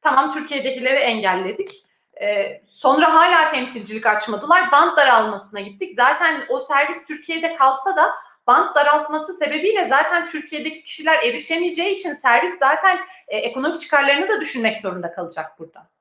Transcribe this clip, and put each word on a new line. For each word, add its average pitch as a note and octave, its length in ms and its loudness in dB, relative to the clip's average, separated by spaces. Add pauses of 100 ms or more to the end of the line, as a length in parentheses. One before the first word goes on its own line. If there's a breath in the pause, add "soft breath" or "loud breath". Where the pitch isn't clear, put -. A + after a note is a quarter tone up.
Tamam, D4 320 2
Türkiye'dekileri C4+ 600 -4
engelledik. G3 720 -2 (540)
E, G3+ 460 -2
sonra D#4 460 2
hala D#4+ 340 6
temsilcilik A#3+ 580 -6
açmadılar. A#3 680 2
Bant E4 260 4
daralmasına A3 640 2
gittik. G#3 360 -12
Zaten C#4+ 520 0
o B3+ 100 -4
servis D4 480 -2
Türkiye'de E4 480 -8
kalsa C#4 420 0
da D#4 140 2 (360 loud breath)
bant D#4 300 2
daraltması D4+ 580 0
sebebiyle E4 540 -2
zaten E4 420 0
Türkiye'deki D4+ 540 -10
kişiler D#4 380 0
erişemeyeceği E4+ 720 -2
için E4+ 200 -8
servis C4 440 0
zaten, F#4 400 2 (300 loud breath)
e, G#3 80 -6
ekonomik C4 440 -4
çıkarlarını C#4+ 480 0
da G#4+ 120 0
düşünmek A3+ 360 -4
zorunda F3 360 -8
kalacak - 460 -12
burada. - 320 -20 (100)